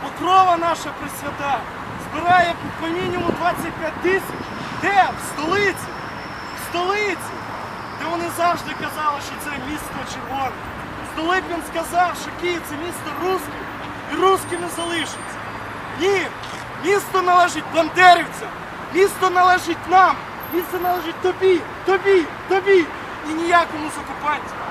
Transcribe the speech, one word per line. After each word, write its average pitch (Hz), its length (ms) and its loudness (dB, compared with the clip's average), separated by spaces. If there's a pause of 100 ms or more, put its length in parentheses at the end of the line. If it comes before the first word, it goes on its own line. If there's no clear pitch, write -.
Покрова 359 540 4
наша 330 320 -2 (100)
Пресвята 285 600 -4 (440)
збирає 339 500 4 (280)
по 320 60 -4
мінімум 349 520 -2
двадцять 330 400 -2
п'ять 311 240 -6
тисяч. 370 360 0 (420)
Де? 359 360 4
В - 40 -10 (120)
столиці. 370 560 0 (680)
В - 120 -10
столиці. 381 640 -2 (680)
Де 277 120 -6
вони 339 140 -2 (120)
завжди 330 340 0 (100)
казали, 294 360 -2 (100)
що 277 160 -10
це 294 80 -6 (200)
місто 302 280 -8 (140)
червоне. 269 380 -4 (640)
Столипін 349 480 -2 (100)
сказав, 339 400 2 (100)
що 302 80 -8 (120)
Київ — 349 280 -2
це 294 60 -8 (100)
місто 311 240 -8 (140)
русських, - 420 -2 (480)
і - 20 -4
русскими 349 600 2
залишиться. 339 640 -6 (600)
Ні, 370 280 2 (580)
місто 381 360 2
належить 349 420 6 (120)
бандерівцям, 330 720 6 (440)
місто 370 360 4
належить 359 600 4
нам, 359 260 8 (380)
місто 359 260 -2
належить 349 420 -2
тобі, 370 400 4 (240)
тобі, 381 400 6 (240)
тобі 381 360 6 (440)
і 311 40 -4
ніякому 320 640 2
з - 20 -8
окупантів. - 720 -6